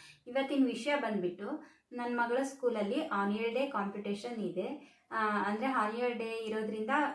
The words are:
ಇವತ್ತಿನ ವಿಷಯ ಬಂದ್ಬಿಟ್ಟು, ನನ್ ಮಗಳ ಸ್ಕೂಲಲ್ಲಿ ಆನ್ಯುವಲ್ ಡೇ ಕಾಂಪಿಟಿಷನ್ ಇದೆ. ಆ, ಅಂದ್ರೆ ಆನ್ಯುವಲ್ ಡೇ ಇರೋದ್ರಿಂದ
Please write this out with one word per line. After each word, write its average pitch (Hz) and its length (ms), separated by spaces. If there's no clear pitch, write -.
ಇವತ್ತಿನ 269 380
ವಿಷಯ 262 300
ಬಂದ್ಬಿಟ್ಟು, 214 680
ನನ್ 240 240
ಮಗಳ 240 260
ಸ್ಕೂಲಲ್ಲಿ 233 640
ಆನ್ಯುವಲ್ 214 460
ಡೇ 262 140
ಕಾಂಪಿಟಿಷನ್ 208 720
ಇದೆ. 202 640
ಆ, 214 320
ಅಂದ್ರೆ 214 240
ಆನ್ಯುವಲ್ 240 460
ಡೇ 226 160
ಇರೋದ್ರಿಂದ 220 600